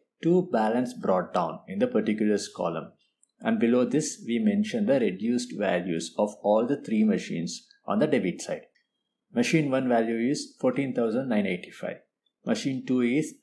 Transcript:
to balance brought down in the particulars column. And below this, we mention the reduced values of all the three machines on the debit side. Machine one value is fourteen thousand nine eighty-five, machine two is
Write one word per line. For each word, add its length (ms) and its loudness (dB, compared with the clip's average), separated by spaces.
to 280 2
balance 420 0
brought 400 0
down 340 -2
in 120 -6
the 80 4
particulars 680 0
column. 360 -4
And 140 2
below 240 4
this, 420 -2
we 140 -2
mention 460 0
the 140 4
reduced 580 -2
values 600 -2
of 240 0
all 240 4
the 160 -2
three 220 2
machines 640 -2
on 140 0
the 80 4
debit 340 0
side. 260 -10
Machine 360 2
one 200 0
value 400 2
is 300 -6
fourteen 340 0
thousand 360 0
nine 180 2
eighty-five, 500 -6
machine 400 -2
two 160 2
is 420 0